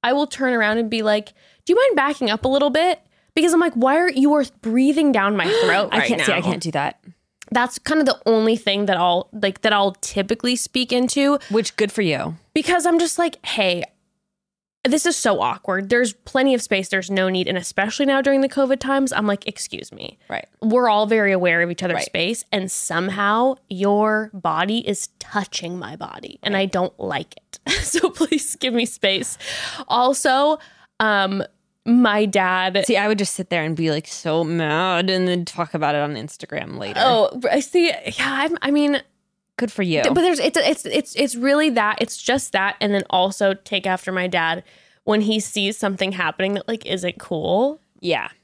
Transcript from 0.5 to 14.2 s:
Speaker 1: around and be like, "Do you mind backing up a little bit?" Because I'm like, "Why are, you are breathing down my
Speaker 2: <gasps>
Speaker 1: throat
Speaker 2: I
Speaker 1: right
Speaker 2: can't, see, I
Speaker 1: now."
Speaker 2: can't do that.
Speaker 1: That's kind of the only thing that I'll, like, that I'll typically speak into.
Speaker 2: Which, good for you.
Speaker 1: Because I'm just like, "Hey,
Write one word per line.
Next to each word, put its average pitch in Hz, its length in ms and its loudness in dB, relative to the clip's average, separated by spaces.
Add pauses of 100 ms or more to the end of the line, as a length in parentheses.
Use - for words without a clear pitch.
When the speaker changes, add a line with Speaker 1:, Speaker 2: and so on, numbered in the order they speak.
Speaker 1:
around 220 240 2
and 226 100 -2
be 220 140 -2
like, 214 320 0 (320)
"Do 339 60 2
you 392 40 6
mind 508 200 4
backing 277 340 0
up 214 140 -2
a 262 40 2
little 277 220 4
bit?" 320 300 2 (340)
Because 320 180 4
I'm 339 80 6
like, 339 140 2
"Why 262 240 4
are, 359 120 4
you 277 240 4
are 285 100 4 (180)
breathing 269 500 2
down 208 240 2
my 269 100 0
Speaker 2:
<gasps> 440 180 2
Speaker 1:
throat - 280 2
Speaker 2:
I - 60 2
Speaker 1:
right 247 100 2
Speaker 2:
can't, - 140 0
see, 202 100 2
I 170 80 0
Speaker 1:
now." 165 60 -4
Speaker 2:
can't 175 160 -2
do 170 80 -6
that. 147 300 -4 (500)
Speaker 1:
That's 247 280 -2
kind 311 220 0
of 269 60 4
the 254 180 0
only 226 320 4
thing 202 300 -2
that 190 100 2
I'll, 175 360 0
like, 202 280 -2
that 220 120 2
I'll 202 280 2
typically 233 560 -2
speak 247 360 -2
into. 277 460 2 (120)
Speaker 2:
Which, 214 260 0
good 208 160 0
for 220 100 -2
you. 160 340 -2 (180)
Speaker 1:
Because 330 320 2
I'm 339 120 4
just 339 200 0
like, 339 260 -2
"Hey, 180 380 -2 (1000)